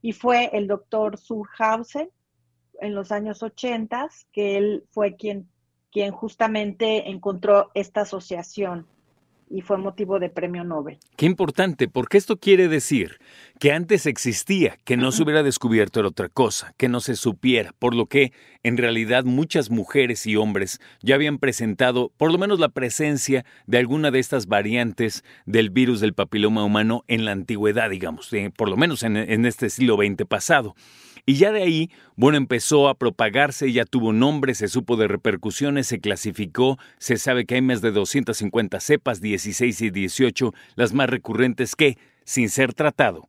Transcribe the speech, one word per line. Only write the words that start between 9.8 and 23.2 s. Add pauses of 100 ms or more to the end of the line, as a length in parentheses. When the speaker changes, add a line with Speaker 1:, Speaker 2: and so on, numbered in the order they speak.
Speaker 1:
de
premio
Nobel. (160)
Speaker 2:
Qué
importante,
porque
esto
quiere
decir (440)
que
antes
existía,
que
no
se
hubiera
descubierto
era
otra
cosa,
que
no
se
supiera,
por
lo
que (280)
en
realidad
muchas
mujeres
y
hombres (200)
ya
habían
presentado
por
lo
menos
la
presencia (220)